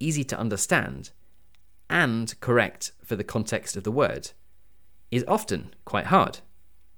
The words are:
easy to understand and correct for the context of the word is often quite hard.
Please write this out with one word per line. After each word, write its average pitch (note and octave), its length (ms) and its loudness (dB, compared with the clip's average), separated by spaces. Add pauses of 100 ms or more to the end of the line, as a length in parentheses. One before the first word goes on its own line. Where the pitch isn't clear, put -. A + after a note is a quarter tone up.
easy D3 240 0
to - 140 -4
understand G2+ 720 0 (800)
and A#2+ 500 0
correct - 520 2 (120)
for - 120 -6
the G#2 80 -4
context - 520 -4
of G2 80 -6
the G#2+ 80 0
word - 380 0 (800)
is B2 180 0
often C3+ 440 -2 (120)
quite - 220 -2
hard. - 340 4 (580)